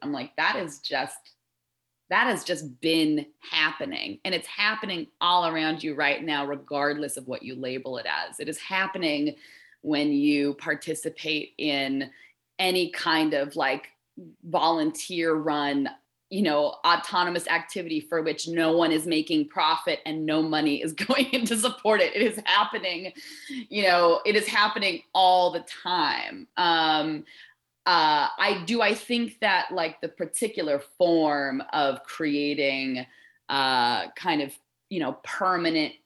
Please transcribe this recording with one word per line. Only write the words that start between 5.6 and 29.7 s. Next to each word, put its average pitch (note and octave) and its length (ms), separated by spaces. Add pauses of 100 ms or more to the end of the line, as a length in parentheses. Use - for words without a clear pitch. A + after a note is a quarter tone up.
you D#3 120
right C#3+ 280
now, D3 220
regardless C#3+ 720
of C3 120
what B2 160
you C3 100
label B2+ 440
it - 80
as. D#2+ 340
It - 80
is D#3 100
happening D#3 800 (460)
when D3 300
you C#3+ 420
participate D#3 1000
in C3+ 540 (480)
any F#3 320
kind D#3+ 420
of, C#3+ 220
like, C#3 360 (540)
volunteer E3 920
run, D3 540 (420)
you G3+ 120
know, D3+ 320 (100)
autonomous F3 640
activity E3 540
for D#3+ 220
which D#3+ 260
no E3 240
one E3 180
is D#3+ 160
making D#3 420
profit D#3+ 560
and D#3 220
no D#3 160
money D#3 400
is D#3 100
<laughs> - 0
going B3+ 340
in A#3+ 200
to A#3 100
support G#3+ 440
it. E3+ 140
It G3+ 80
is G#3+ 220
happening, F#3+ 680 (560)
you G3+ 160
know, F3 420
it G#3 80
is G#3 140
happening G#3 540 (120)
all F3+ 380
the E3+ 120 (180)
time. D#3+ 760
Um, D#3 680 (600)
uh, D#3 420 (100)
I F#3+ 280
do, A#3 160
I G3 120
think A#3 460
that, F#3+ 320